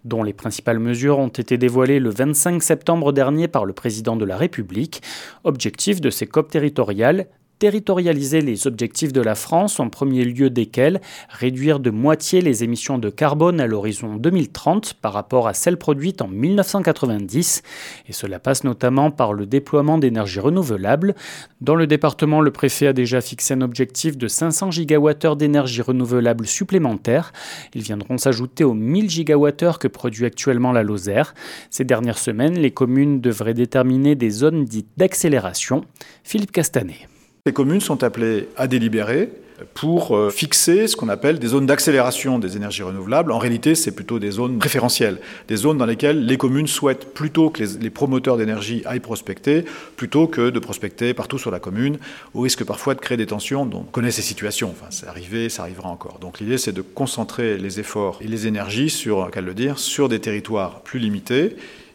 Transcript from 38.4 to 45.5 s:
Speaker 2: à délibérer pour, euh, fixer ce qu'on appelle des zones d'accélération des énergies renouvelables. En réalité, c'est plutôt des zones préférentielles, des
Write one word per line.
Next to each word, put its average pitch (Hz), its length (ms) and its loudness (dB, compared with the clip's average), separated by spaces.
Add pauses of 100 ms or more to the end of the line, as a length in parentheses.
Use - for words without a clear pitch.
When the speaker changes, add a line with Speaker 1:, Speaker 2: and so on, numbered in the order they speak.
Speaker 2:
à 127 100 0
délibérer 117 640 0 (420)
pour, 165 420 0
euh, 104 140 4
fixer 170 580 2
ce 214 100 -2
qu'on 113 100 -4
appelle 135 320 0
des 120 80 -2
zones 135 180 2
d'accélération 131 720 2
des 98 200 -4
énergies 101 260 -6
renouvelables. 98 480 0
En 113 80 0
réalité, 120 360 2
c'est - 180 -2
plutôt 113 260 -6
des 104 100 -4
zones 120 300 -4
préférentielles, 117 600 0 (280)
des 117 80 -2